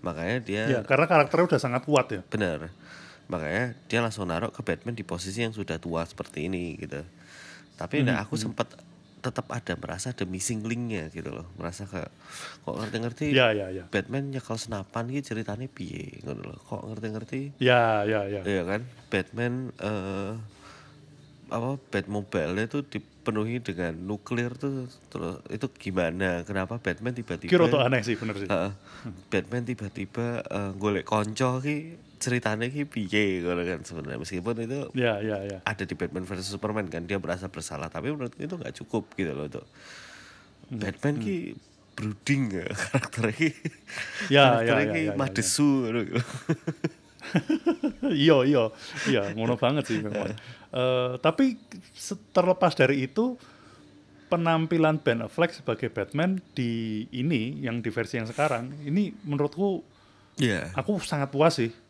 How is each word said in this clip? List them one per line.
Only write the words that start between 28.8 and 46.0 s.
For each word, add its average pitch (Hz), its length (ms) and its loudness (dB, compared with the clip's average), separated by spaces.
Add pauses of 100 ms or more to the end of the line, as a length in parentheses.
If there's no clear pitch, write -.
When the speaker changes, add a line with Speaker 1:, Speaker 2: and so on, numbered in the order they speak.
Speaker 1:
Batman 117 380 0
tiba-tiba, 110 600 -6 (160)
eh, 98 320 -4
golek 98 300 2
konco 107 540 2
ki 151 400 -4 (220)
ceritanya 117 480 0
ki 143 180 -4
piye, 98 560 2
ngono 87 240 0
kan 87 160 -2
sebenarnya. 73 380 -8
Meskipun 90 400 -4
itu 123 200 -4 (140)
Speaker 2:
Ya, 120 260 2
ya, 107 220 -2
ya. 98 220 -8
Speaker 1:
ada 98 200 -4
di 87 120 -6
Batman 90 260 -4
versus 92 300 -6
Superman 104 340 -4
kan, 82 160 -6
dia 95 160 -4
merasa 90 300 -4
bersalah, 80 400 -8
tapi 85 240 -6
menurutku 135 260 -6
itu 175 160 -6
nggak - 240 -8
cukup - 380 -4
gitu 82 180 -2
loh 73 140 -4
untuk - 180 -12 (1000)
Speaker 2:
Hmm, 123 100 -8
Speaker 1:
Batman 104 400 -2
Speaker 2:
hmm. 113 60 -4
Speaker 1:
ki 98 140 -2 (600)
brooding 127 460 0 (100)
ya, 90 140 -4 (120)
<laughs> - 60 -2
karakternya 117 480 0
ki. 160 160 2
Speaker 2:
Ya, - 80 -6 (720)
ya, 139 120 10 (200)
Speaker 1:
Karakternya 113 240 6
Speaker 2:
ya, 107 60 0
Speaker 1:
ki 160 80 0
Speaker 2:
ya, - 20 2
ya, 156 80 2
ya. - 80 -2
Speaker 1:
madesu, 139 520 2 (120)
ngono 117 240 0